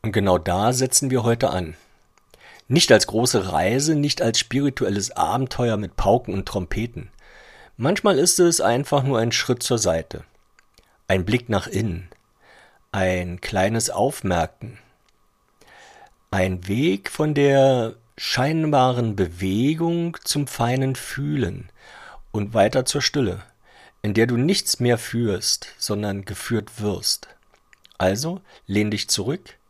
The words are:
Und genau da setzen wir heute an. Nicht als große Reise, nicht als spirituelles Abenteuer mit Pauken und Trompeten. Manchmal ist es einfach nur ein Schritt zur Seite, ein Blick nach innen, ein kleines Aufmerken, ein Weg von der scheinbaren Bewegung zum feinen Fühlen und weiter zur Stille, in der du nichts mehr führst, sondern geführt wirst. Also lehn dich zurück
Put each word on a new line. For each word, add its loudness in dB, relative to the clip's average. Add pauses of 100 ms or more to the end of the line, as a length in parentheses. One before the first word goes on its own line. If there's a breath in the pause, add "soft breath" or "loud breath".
Und -4
genau 4
da 0
setzen 0
wir 2
heute 2
an. -6 (920 loud breath)
Nicht 4
als 8
große 2
Reise, 2
nicht 0
als 2
spirituelles -2
Abenteuer 0
mit -8
Pauken 2
und -4
Trompeten. -6 (640 loud breath)
Manchmal 2
ist 2
es 4
einfach 2
nur 0
ein 2
Schritt -2
zur 0
Seite, -2 (840 soft breath)
ein 0
Blick -2
nach 0
innen, -4 (880 soft breath)
ein -2
kleines 0
Aufmerken, -2 (1500 loud breath)
ein -2
Weg 0
von 0
der 4 (220)
scheinbaren 0
Bewegung -2
zum -2
feinen -2
Fühlen -4 (600 loud breath)
und -4
weiter 4
zur -2
Stille, -2 (600 soft breath)
in -2
der 4
du 0
nichts 0
mehr 2
führst, -4 (100)
sondern -4
geführt -6
wirst. -4 (680)
Also -2 (260 soft breath)
lehn 0
dich -4
zurück -4 (120)